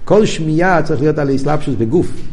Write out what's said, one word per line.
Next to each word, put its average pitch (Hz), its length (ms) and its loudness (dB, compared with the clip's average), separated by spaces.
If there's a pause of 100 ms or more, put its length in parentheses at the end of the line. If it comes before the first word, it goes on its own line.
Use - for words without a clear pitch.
כל 208 200 4
שמיעה 160 560 0
צריך 147 200 -2
להיות 151 180 0
על 143 100 0
האסלאפשוס 139 480 0
בגוף. 117 300 0 (260)